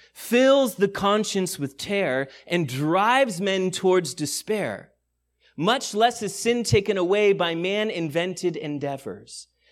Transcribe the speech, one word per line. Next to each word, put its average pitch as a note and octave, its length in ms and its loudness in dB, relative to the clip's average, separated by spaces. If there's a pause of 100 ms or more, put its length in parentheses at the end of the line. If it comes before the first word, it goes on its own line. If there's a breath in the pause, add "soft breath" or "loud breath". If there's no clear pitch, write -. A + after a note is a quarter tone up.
(140 soft breath)
fills C4 600 4
the G3 120 2
conscience G3+ 680 0
with C#3 200 -6
terror, D3 500 -2 (200 loud breath)
and E3+ 200 0
drives F#3 720 2
men F#3+ 280 0
towards F3+ 440 0
despair. D3+ 760 -6 (640 soft breath)
Much A3+ 380 -2
less A3+ 300 2
is G3 100 -4
sin A#3+ 300 0
taken G#3 340 2
away G3 360 4
by E3+ 200 0
man-invented F3 1040 -2
endeavors. C#3 920 -8 (220)